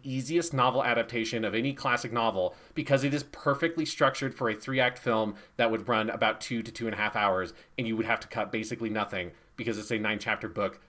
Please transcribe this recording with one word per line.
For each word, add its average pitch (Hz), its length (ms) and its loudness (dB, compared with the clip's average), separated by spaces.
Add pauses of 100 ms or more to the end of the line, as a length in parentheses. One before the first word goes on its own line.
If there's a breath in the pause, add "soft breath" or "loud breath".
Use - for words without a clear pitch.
easiest 147 500 -2
novel 127 300 4
adaptation 113 600 0
of 98 80 -2
any 120 220 0
classic 120 380 -2
novel, 104 420 0 (220 loud breath)
because 139 260 2
it 139 100 2
is 143 120 -2
perfectly 165 600 0
structured 135 520 0
for 120 120 0
a 110 60 2
three-act 123 460 0
film 110 340 2 (220 loud breath)
that 117 160 4
would 110 160 -2
run 110 220 2
about - 300 2
two 117 220 -4
to 110 80 -8
two 117 160 -6
and 107 80 -2
a 98 40 -6
half 107 180 0
hours, 92 360 2 (240 soft breath)
and 117 120 -2
you 113 80 0
would 110 100 0
have 113 140 2
to - 80 -14
cut 104 240 -2
basically 113 360 -4
nothing 101 440 -2 (240 soft breath)
because 110 220 -2
it's 104 120 -8
a 113 80 0
nine-chapter 107 500 -2
book 101 300 -2 (100)